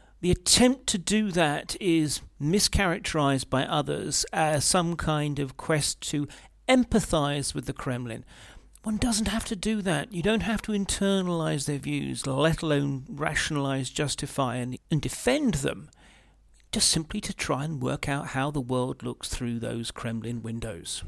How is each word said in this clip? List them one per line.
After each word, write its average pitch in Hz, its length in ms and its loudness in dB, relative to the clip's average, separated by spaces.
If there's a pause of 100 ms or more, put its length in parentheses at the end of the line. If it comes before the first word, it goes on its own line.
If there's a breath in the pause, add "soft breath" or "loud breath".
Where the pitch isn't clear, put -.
(200 loud breath)
the 175 100 2
attempt 247 560 4
to - 120 0
do 208 340 2
that 151 480 0
is 165 400 2 (200)
mischaracterized 156 1080 2
by 131 140 2
others 147 680 0
as 156 320 2
some 170 300 2
kind 147 460 0
of 135 160 -6
quest - 440 0 (100)
to 147 180 -2 (400 loud breath)
empathize 160 840 2
with 139 120 -4
the 139 60 -4
Kremlin. 123 520 -6 (600 loud breath)
One 214 120 -2
doesn't 220 320 2
have 220 180 -2
to 220 100 -4
do 208 260 0
that. 170 320 0
You 170 80 -2
don't 214 180 4
have 202 220 -2
to 220 100 -4
internalize 180 920 0
their 147 120 -2
views, 139 480 -4
let 143 360 2
alone 143 480 0
rationalize, 139 800 -2
justify, 135 640 -2
and, 127 220 -6 (120)
and 151 120 2
defend 262 520 2
them, 143 360 -4 (840 soft breath)
just - 160 2
simply 160 340 0
to - 120 -8
try 143 300 -2
and 151 180 -4
work 131 260 -2
out 143 200 -4
how 139 220 -2
the 147 100 -2
world 127 420 -2
looks 120 260 -8
through 117 300 -4
those 117 320 -4
Kremlin 113 520 -6
windows. 113 640 -8